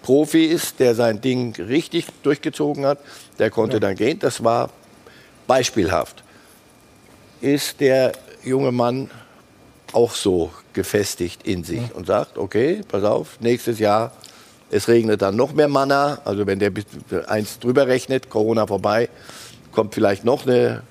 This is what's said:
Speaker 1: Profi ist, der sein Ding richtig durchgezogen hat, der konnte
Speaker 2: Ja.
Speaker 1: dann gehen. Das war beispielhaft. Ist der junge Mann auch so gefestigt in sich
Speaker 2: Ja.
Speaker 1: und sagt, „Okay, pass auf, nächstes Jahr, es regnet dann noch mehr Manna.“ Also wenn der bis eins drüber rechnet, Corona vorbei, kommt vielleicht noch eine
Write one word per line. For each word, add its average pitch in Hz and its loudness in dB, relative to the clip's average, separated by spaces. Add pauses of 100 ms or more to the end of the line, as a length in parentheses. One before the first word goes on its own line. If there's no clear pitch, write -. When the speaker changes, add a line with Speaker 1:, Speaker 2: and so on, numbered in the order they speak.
Speaker 1:
Profi 151 4
ist, 160 -2
der 120 4
sein 113 2
Ding 123 -2
richtig 147 -2 (180)
durchgezogen 143 -2
hat, 143 2 (420)
der 110 2
konnte 113 0
Speaker 2:
Ja. 107 2
Speaker 1:
dann 98 0
gehen. 117 0
Das 127 -2
war 117 0 (800)
beispielhaft. 98 0 (1160)
Ist 139 -2
der 131 4 (280)
junge 131 0
Mann 123 -2 (800)
auch 117 4
so 85 0 (180)
gefestigt - -4
in 101 -4
sich 120 -6
Speaker 2:
Ja. 120 -8
Speaker 1:
und 87 -10
sagt, 104 -2
„Okay, 139 -2
pass 101 -4
auf, 131 -4
nächstes 117 -2
Jahr, 107 0 (580)
es 101 0
regnet 113 4
dann 98 0
noch 139 0
mehr 147 4
Manna.“ 139 2
Also 101 -2
wenn 98 -2
der 101 2
bis 98 -6 (420)
eins 107 -4
drüber 123 2
rechnet, 127 -2
Corona 110 2
vorbei, 104 0 (640)
kommt 107 0
vielleicht 101 2
noch 127 0
eine 120 2